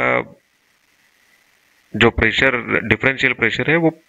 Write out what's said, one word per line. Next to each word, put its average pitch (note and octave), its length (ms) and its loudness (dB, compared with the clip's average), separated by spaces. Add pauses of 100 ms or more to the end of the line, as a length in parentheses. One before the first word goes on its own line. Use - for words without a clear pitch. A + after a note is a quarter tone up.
(1900)
जो A2+ 160 4
pressure, A#2+ 520 0 (260)
differential B2+ 460 0
pressure B2 380 -2
है D#3+ 60 2
वो D#3+ 200 0 (120)